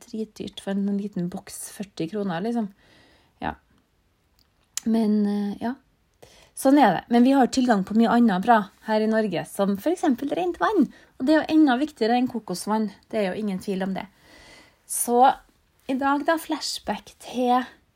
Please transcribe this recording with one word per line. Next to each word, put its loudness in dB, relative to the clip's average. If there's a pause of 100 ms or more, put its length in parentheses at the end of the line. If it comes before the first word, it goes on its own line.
dritdyrt -12
for -6
en -2
liten -6
boks, -14
førti -10
kroner, -6
liksom. -4 (720)
Ja. -6 (1300)
Men, 0 (100)
eh, -4
ja. -6 (760)
Sånn 2
er 4
det. -10
Men 4
vi 4
har 4
tilgang 0
på -2
mye 4
annet 2
bra 4 (180)
her 0
i 0
Norge, -2
som -2
for 0
eksempel 0
rent -4
vann. 2 (260)
Og -8
det 4
er 6
jo -2
enda 6
viktigere 0
enn 2
kokosvann. -4 (180)
Det -2
er -2
jo -8
ingen -4
tvil -4
om -4
det. -8 (800)
Så 4 (580)
i -2
dag 0
da, 2
flashback -8 (100)
til 0 (320)